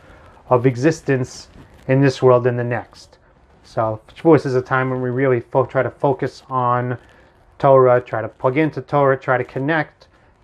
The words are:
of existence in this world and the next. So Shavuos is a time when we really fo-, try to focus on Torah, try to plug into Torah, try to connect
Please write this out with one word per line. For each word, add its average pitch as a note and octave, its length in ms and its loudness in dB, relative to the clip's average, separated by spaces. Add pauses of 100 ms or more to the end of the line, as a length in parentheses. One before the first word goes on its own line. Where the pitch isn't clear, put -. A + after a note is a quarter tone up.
(500)
of B2 160 2
existence C3 840 -2 (400)
in C3+ 140 2
this C#3 200 0
world B2 240 4
and B2 140 -2
the B2 60 -4
next. - 540 -12 (440)
So A2 380 -6 (160)
Shavuos D#3+ 280 4
is C3 100 -2
a C3 60 0
time C3 280 -2
when B2+ 120 -6
we B2+ 100 -4
really B2+ 280 0
fo-, B2+ 260 -2
try C3 160 -4
to A#2+ 100 -4
focus - 580 -4
on B2 480 -2 (640)
Torah, B2+ 400 4
try A#2+ 220 -8
to A2 60 -8
plug B2+ 280 -4
into D3 280 -4
Torah, C#3 340 0
try C3 180 -2
to B2 80 -2
connect D3 680 -6 (340)